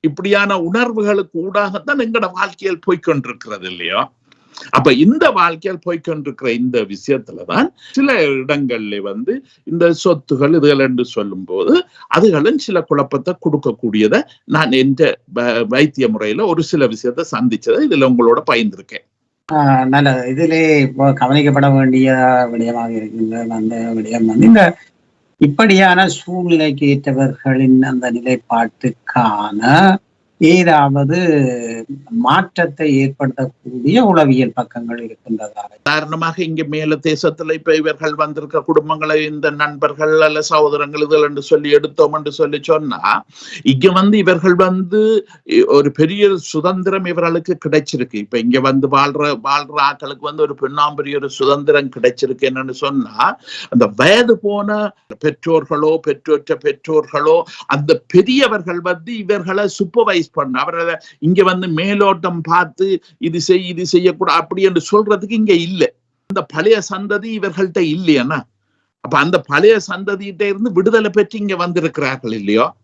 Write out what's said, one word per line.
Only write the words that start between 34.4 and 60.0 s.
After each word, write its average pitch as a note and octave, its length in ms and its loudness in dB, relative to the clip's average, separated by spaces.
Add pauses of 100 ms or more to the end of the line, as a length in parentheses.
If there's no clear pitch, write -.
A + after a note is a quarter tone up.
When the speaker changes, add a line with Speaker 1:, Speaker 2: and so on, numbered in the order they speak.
Speaker 2:
பக்கங்கள் A#2 460 -8
இருக்கின்றதா? A2 680 -10
Speaker 1:
உதாரணமாக D#3 720 -4
இங்க D#3+ 220 -4
மேல D#3 320 -2
தேசத்துல D#3+ 580 -2
இப்ப D#3+ 220 0
இவர்கள் D3+ 380 -2
வந்திருக்க D3+ 480 -4
குடும்பங்களை D#3 600 0
இந்த D3+ 280 -2
நண்பர்கள் D3 720 -2
அல்ல D3+ 200 0
சகோதரங்கள் D3+ 640 0
இதுகள் D3+ 220 2
என்று D3 160 -6
சொல்லி D3 280 0
எடுத்தோம் D3 440 2
என்று D3+ 180 -6
சொல்லி D3 300 -2
சொன்னா, D3+ 380 -2 (640)
இங்க C#3 280 4
வந்து G3 260 4
இவர்கள் F3+ 380 2
வந்து F#3 460 2 (440)
இ-, - 220 4
ஒரு C#3+ 240 4
பெரிய F3 300 0 (200)
சுதந்திரம் F#3 640 -4
இவர்களுக்கு E3+ 520 -2
கிடைச்சிருக்கு. C#3+ 600 -4
இப்ப G#2 200 -6
இங்க B2 220 0
வந்து C3+ 280 0
வாழ்ற, C#3+ 420 0 (120)
வாழ்ற C#3+ 400 -4
ஆட்களுக்கு C#3+ 460 -4
வந்து D#3 140 -4
ஒரு C#3+ 140 -2
பெண்ணாம்பரிய C#3+ 600 -4
ஒரு C3+ 140 -6
சுதந்திரம் C#3 640 0
கிடைச்சிருக்கு. B2+ 540 0
என்னன்னு C3 280 -6
சொன்னா, C3 400 -4 (540)
அந்த - 140 0 (120)
வயது A3 420 4
போன G3+ 300 -4 (500)
பெற்றோர்களோ D#3 840 -2
பெற்றோற்ற D3 560 -2
பெற்றோர்களோ D3+ 840 -2 (300)
அந்த D3 220 -2 (180)
பெரியவர்கள் F#3+ 760 2
வந்து F3 360 -6
இவர்களை G3 500 -2
சூப்பர்வைஸ் F#3+ 600 0